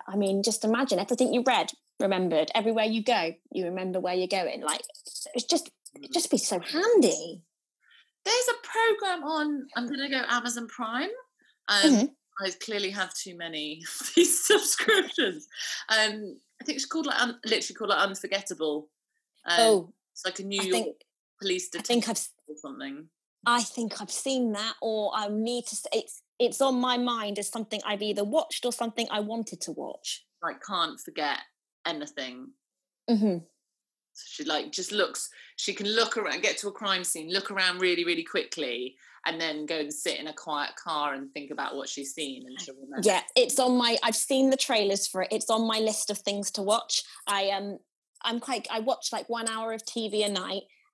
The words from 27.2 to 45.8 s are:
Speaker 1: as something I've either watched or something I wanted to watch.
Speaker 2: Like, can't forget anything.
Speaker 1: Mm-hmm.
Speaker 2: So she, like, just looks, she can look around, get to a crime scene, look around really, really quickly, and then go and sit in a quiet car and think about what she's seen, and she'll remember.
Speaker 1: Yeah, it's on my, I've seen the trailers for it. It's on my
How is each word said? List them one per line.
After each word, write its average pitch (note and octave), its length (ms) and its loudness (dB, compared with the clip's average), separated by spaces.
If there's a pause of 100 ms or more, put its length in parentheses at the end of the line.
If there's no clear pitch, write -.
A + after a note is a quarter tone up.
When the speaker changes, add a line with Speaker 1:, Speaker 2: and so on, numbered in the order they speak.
Speaker 1:
as G3+ 100 -4
something A3 360 -6
I've G3+ 160 -2
either G#3 220 0
watched C4+ 420 0
or A#3+ 80 0
something A#3 380 -2
I G#3 80 -2
wanted G#3+ 420 -6
to E3+ 100 -8
watch. - 540 -10 (160)
Speaker 2:
Like, E3 240 -6
can't E3+ 340 -2
forget D3+ 400 -2 (460)
anything. C3+ 680 -8 (580)
Speaker 1:
Mm-hmm. G#3 280 4 (760)
Speaker 2:
So - 140 -18
she, - 180 -10
like, D3+ 260 -2
just F#3 200 -6
looks, - 380 -2 (280)
she - 160 -4
can G3+ 140 -4
look A3 300 2
around, F3+ 240 -2
get G#3+ 180 2
to G3+ 80 -4
a G3 40 -6
crime G3 320 0
scene, D#3+ 280 -4
look F#3+ 200 -2
around F#3 280 2
really, F3 240 4
really E3 200 0
quickly, C3 720 -4 (300)
and E3 140 -2
then D3+ 260 -2
go D#3+ 140 -2
and D3 140 -4
sit - 260 -4
in D3+ 80 -8
a D3+ 60 -10
quiet D3+ 420 -4
car D3 380 -2
and C3+ 200 -10
think C#3+ 180 -10
about C#3+ 260 -6
what C3+ 100 -8
she's C#3 260 -8
seen, C3+ 340 -8
and C3 120 -14
she'll - 160 -12
remember. - 320 -2
Speaker 1:
Yeah, - 140 4 (160)
it's B3+ 220 4
on B3+ 180 6
my, A#3 260 4
I've A3+ 120 2
seen C4+ 340 4
the C4 80 4
trailers G#3 500 2
for F#3+ 140 -2
it. - 100 -2
It's A3 180 -2
on A3+ 180 4
my A3 120 0